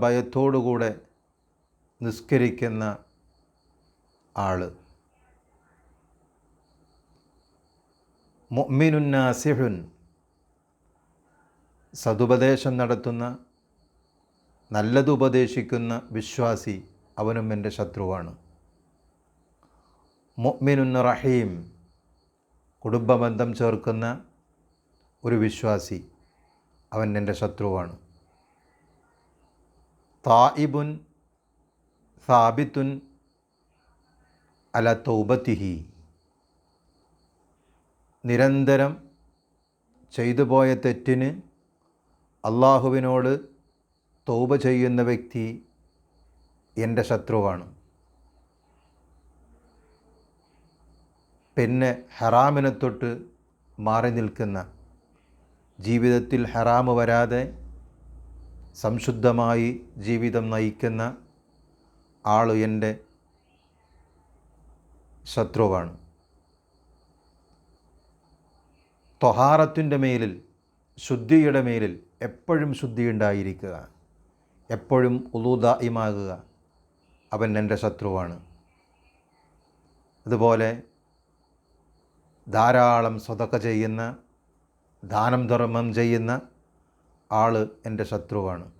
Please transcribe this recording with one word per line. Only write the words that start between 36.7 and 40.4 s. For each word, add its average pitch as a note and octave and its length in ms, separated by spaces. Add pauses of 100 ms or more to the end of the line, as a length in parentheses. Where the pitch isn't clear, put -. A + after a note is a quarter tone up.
നിരന്തരം C3+ 680 (1200)
ചെയ്തു A#2+ 360